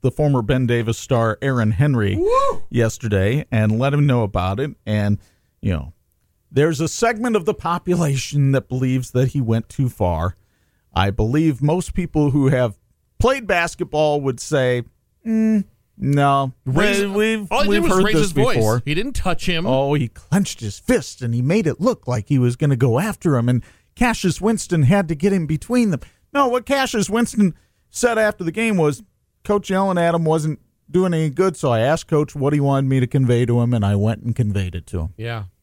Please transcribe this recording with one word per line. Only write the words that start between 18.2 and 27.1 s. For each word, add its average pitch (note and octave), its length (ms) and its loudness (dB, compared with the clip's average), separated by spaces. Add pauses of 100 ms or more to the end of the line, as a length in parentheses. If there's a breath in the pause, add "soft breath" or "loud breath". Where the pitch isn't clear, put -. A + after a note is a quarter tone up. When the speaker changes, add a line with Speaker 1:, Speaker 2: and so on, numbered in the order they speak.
Speaker 2:
his D#3 100 0
voice. C#3 240 2
Speaker 1:
before." A2+ 280 2
Speaker 2:
He D3 100 -2
didn't B3 200 -4
touch - 320 0
him. F3 200 -2
Speaker 1:
Oh, C3+ 280 0
he B2+ 120 0
clenched - 540 -4
his G#2 180 -8
fist, - 420 -2
and A#2 140 -4
he B2 80 0
made E3+ 240 2
it C#3+ 140 -4
look A#3 260 -2
like B2 220 -4
he C#3+ 100 2
was B2 160 2
gonna C#3+ 220 0
go A#2+ 240 2
after F#3 360 0
him, A#2+ 120 0
and B2 160 0 (320 soft breath)
Cassius A3 440 0
Winston F3+ 440 0
had F#3 240 2
to D#3+ 80 -4
get F#3+ 160 0
in F3 140 -2
between G#3+ 440 0
them. C#3+ 100 -2 (320 loud breath)
No, C#4+ 140 2
what B3 180 -2
Cassius C4 460 0